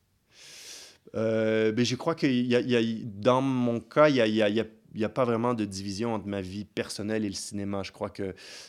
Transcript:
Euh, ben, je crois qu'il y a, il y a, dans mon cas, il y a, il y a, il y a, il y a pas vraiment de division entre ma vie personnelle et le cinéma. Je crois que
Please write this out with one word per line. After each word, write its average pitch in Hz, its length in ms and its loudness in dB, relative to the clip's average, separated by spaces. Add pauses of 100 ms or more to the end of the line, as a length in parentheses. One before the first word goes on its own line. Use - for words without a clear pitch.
(1160)
Euh, 110 560 2
ben, 117 140 2
je 123 100 0
crois 160 200 -2
qu'il 127 300 2
y 123 100 2
a, 123 60 4
il - 80 -4
y 120 60 2
a, 117 60 4 (240)
dans 120 360 2
mon 123 380 0
cas, 151 300 4
il 139 60 2
y 123 60 4
a, 110 60 4
il 107 80 2
y 110 60 4
a, 104 80 6
il 104 60 0
y 113 60 2
a, 110 40 0 (300)
il 101 60 -4
y - 20 0
a 104 60 0
pas 131 160 0
vraiment 120 280 0
de 110 120 -2
division 98 480 -6
entre 101 140 -6
ma 101 140 -4
vie 95 240 -8
personnelle 110 600 -4
et - 20 -2
le 95 80 -6
cinéma. 101 480 -6
Je - 80 -12
crois 104 180 -8
que 95 260 -8 (340)